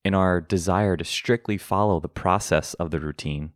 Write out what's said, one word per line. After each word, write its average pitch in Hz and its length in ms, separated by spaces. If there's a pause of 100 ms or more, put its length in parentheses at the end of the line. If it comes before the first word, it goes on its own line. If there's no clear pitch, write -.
in 98 80
our 92 260
desire 92 560
to 76 80
strictly - 540
follow 98 420
the 73 80
process 90 640
of 85 200
the 80 80
routine 76 560